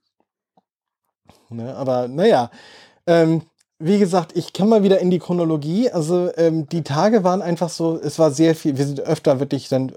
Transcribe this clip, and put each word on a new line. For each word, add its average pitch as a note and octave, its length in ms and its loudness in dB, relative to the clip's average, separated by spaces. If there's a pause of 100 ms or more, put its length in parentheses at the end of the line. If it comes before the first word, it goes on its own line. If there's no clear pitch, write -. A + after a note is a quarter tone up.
(1500)
ne, A#2 260 -12
aber B2 320 -2
naja, C#3+ 420 2 (560)
ähm, E3 360 4 (380)
wie F#3 180 2
gesagt, F3+ 380 0
ich - 160 -6
kann G3 160 0
mal A3 160 4
wieder G3 160 4
in F3+ 100 0
die F3+ 80 2
Chronologie. E3+ 720 -2
Also, F3 460 -2
ähm, D#3+ 320 0
die E3+ 160 -4
Tage F#3 400 2
waren F#3 180 0
einfach E3+ 260 -4
so, E3 300 -2
es - 200 -8
war D#3+ 120 4
sehr D#3+ 240 4
viel, D3 240 -4
wir C#3 80 0
sind C#3 140 -8
öfter D3 400 0
wirklich C#3 280 -6
dann C3 280 -2